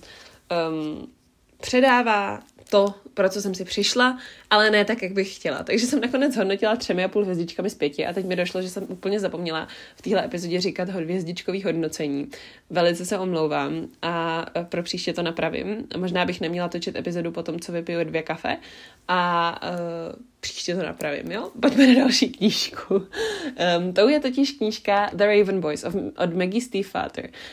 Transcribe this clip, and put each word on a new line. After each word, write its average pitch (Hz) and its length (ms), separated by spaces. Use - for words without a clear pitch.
ehm, 160 560
předává 233 800
to, 202 220
pro 202 140
co 196 140
jsem 190 120
si 185 100
přišla, 247 540
ale 214 200
ne 208 140
tak, 220 180
jak 185 100
bych 190 240
chtěla. 151 260
Takže 220 240
jsem 247 140
nakonec 262 360
hodnotila 202 400
třemi 185 280
a 190 40
půl 208 140
hvězdičkami 180 480
z - 40
pěti - 320
a 175 60
teď 185 140
mi 180 100
došlo, 180 260
že 185 80
jsem 190 180
úplně 190 320
zapomněla 165 480
v - 60
téhle 185 220
epizodě 175 360
říkat 180 280
ho-, 190 120
hvězdičkový 180 600
hodnocení. 156 640
Velice 175 340
se 190 140
omlouvám 156 720
a, 165 440
e, 175 80
pro 175 180
příště 180 300
to 170 100
napravím. 170 640
Možná 180 280
bych 180 160
neměla 175 280
točit 175 280
epizodu 170 360
po 170 100
tom, 170 180
co 175 120
vypiju 170 320
dvě 160 180
kafe 160 340
a, 175 540
e, 170 720
příště - 320
to 185 80
napravím, 151 500
jo? 240 180
Pojďme 262 260
na 254 140
další 262 280
knížku. - 800
Ehm, 175 360
tou 202 160
je 294 120
totiž 269 320
knížka 208 600
The 196 140
Raven 202 340
Boys 151 240
of, 170 100
od 175 180
Maggie 185 280
Stiefvater. - 680